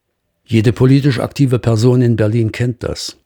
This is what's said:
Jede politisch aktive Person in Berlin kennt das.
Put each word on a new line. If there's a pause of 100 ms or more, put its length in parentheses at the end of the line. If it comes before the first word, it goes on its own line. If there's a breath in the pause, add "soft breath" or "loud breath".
(500)
Jede
politisch
aktive
Person
in
Berlin
kennt
das.